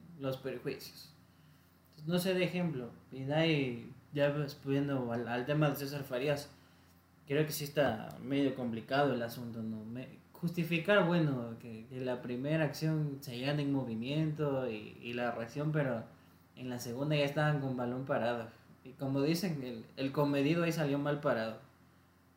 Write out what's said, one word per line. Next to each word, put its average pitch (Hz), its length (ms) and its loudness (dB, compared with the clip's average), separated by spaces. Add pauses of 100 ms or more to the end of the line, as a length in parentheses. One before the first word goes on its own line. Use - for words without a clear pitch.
(200)
los 135 180 -2
perjuicios". - 760 -8 (840)
Entonces, 151 100 -10
no 175 120 2
sé 185 180 2
de 185 60 4
ejemplo. 156 460 -2 (220)
Y 131 120 -8
de 143 100 -2
ahí, 139 580 2 (220)
ya 143 160 4
ves, 147 260 -2
pudiendo 139 560 0
al, 117 160 -2
al 123 180 0
tema 147 240 4
de 135 60 0
César 139 280 -4
Farías, 139 480 -2 (760)
creo 147 180 4
que 151 80 -4
sí 151 100 -4
está 123 580 0
medio 139 340 2
complicado 127 580 0
el 120 100 0
asunto, 117 400 -6
¿no? 110 220 -6
Me, 117 220 -8 (260)
justificar, 170 720 4
bueno, 135 520 2
que, 113 300 -12
que 131 120 -8
la 127 200 -2
primera 143 440 0
acción 151 560 0
se 120 180 -8
gana 147 220 0
en 139 100 2
movimiento 135 1000 0
y, 107 320 -8
y 120 120 -6
la 120 180 0
reacción, 143 400 -4
pero 131 320 0 (540)
en 127 120 -8
la 120 100 -6
segunda 135 360 0
ya 143 100 4
estaban 151 360 2
con 127 160 -2
balón 127 280 -2
parado. 117 420 0 (360)
Y 127 80 -16
como 139 300 -2
dicen, 160 420 0
el, 117 220 -8 (120)
el 135 140 0
comedido 143 520 4
ahí 165 100 2
salió 143 260 2
mal 147 220 0
parado. 113 380 0 (760)